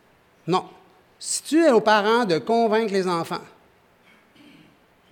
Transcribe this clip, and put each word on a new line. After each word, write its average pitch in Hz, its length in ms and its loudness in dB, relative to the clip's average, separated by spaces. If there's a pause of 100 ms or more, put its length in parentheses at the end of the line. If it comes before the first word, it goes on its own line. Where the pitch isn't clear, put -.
(480)
Non. 180 180 -2 (540)
Si - 240 -8
tu 320 200 2
es 311 80 4
aux 226 100 4
parents 214 420 2
de 170 140 0
convaincre 226 560 0
les 185 140 -2
enfants, 170 340 -6 (1700)